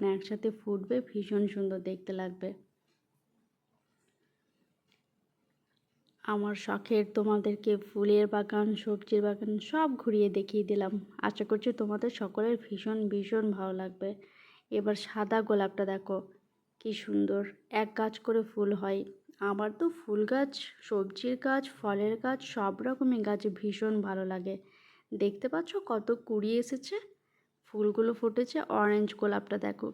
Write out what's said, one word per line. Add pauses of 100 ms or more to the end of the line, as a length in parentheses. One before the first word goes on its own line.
একসাথে
ফুটবে
ভীষণ
সুন্দর
দেখতে
লাগবে। (3750)
আমার
শখের (100)
তোমাদেরকে
ফুলের
বাগান,
সবজির
বাগান
সব
ঘুরিয়ে
দেখিয়ে
দিলাম। (300)
আশা
করছি
তোমাদের
সকলের
ভীষণ, (100)
ভীষণ
ভালো
লাগবে। (600)
এবার
সাদা
গোলাপটা
দেখো (640)
কি
সুন্দর, (280)
এক
গাছ
করে
ফুল
হয়। (400)
আমার
তো
ফুল
গাছ, (300)
সবজির (100)
গাছ,
ফলের
গাছ, (160)
সব
রকমের
গাছ (160)
ভীষণ
ভালো
লাগে। (580)
দেখতে
পাচ্ছ (160)
কত (160)
কুড়ি
এসেছে, (680)
ফুলগুলো
ফুটেছে। (120)
অরেঞ্জ
গোলাপটা
দেখো